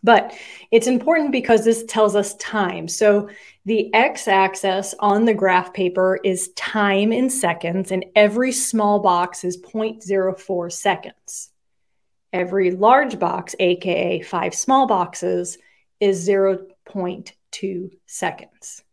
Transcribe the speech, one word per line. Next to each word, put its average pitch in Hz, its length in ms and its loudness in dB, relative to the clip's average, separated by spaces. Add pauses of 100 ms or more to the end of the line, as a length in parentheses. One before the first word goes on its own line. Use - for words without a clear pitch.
But 214 340 4 (320)
it's 226 160 4
important 285 460 0
because 226 340 2
this 226 200 2
tells 214 300 2
us 208 200 0
time. 175 520 -4
So 202 420 2 (360)
the 208 260 0
x-axis 196 1080 0
on 208 260 2
the 226 80 4
graph 185 400 0
paper 185 500 0
is 185 260 -2
time 202 600 0
in 254 200 0
seconds, 175 600 -4
and 185 140 -4 (100)
every 214 360 4
small 208 480 0
box 180 440 0
is 180 140 -6
point 220 460 -8
zero 190 320 -2
four 175 340 -6
seconds. - 800 -6 (840)
Every 180 380 0
large 220 480 4
box, - 420 -4
A 180 180 2
K 175 420 -2
A - 20 -8
five 185 320 -4
small 269 320 2
boxes, 180 720 -4 (420)
is 196 180 2
zero 190 500 0 (180)
point 185 480 -8 (160)
two 190 400 -8 (160)
seconds. - 880 -10